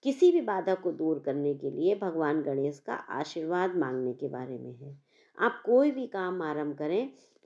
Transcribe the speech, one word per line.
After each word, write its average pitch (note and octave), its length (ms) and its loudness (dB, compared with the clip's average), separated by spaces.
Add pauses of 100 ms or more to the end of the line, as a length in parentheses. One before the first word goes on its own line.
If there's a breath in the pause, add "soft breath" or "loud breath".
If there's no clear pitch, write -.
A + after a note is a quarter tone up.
किसी C#4 300 6
भी E4+ 80 4
बाधा F#3+ 340 0
को F#3 180 -2
दूर D#3+ 260 0
करने C#3+ 360 0
के C#3 160 -4
लिए D#3+ 240 2
भगवान D#3+ 480 0
गणेश C#3+ 360 -2
का - 160 -8
आशीर्वाद E3+ 800 -4
मांगने B2+ 380 -2
के C#3 160 -6
बारे B2+ 300 -8
में B2 180 -14
है। C#3 260 -18 (360 soft breath)
आप A#3 280 0
कोई C4 240 6
भी B3+ 160 -4
काम F#3 360 -4
आरंभ D3 360 -4
करें, F#3 340 -2 (340 soft breath)